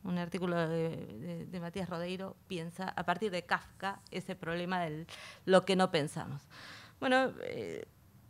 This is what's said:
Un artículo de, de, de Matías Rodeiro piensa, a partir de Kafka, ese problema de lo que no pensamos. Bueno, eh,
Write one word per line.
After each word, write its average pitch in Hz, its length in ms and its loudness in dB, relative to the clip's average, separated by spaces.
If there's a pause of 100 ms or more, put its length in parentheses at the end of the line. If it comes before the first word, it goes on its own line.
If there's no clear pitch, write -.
Un 180 140 0
artículo 175 380 0
de, 165 340 2
de, 165 580 -8
de 185 120 -8
Matías 170 300 -4
Rodeiro 180 460 -6 (120)
piensa, 175 480 -6
a 175 100 -2
partir 180 260 0
de 175 120 -2
Kafka, - 560 -2 (120)
ese 180 240 -4
problema 175 460 -2
de 160 260 -4 (380)
lo 185 200 10
que 190 100 4
no 185 140 8
pensamos. 143 520 0 (580)
Bueno, 262 320 4 (120)
eh, 85 420 -6 (440)